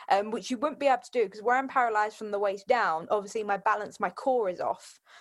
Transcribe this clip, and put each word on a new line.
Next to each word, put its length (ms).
um, 200
which 200
you 80
wouldn't 220
be 60
able 160
to 80
do, 180
'cause 140
where 140
I'm 120
paralysed 480
from 140
the 80
waist 300
down, 420
obviously 340
my 140
balance, 420
my 100
core 380
is 120
off. 400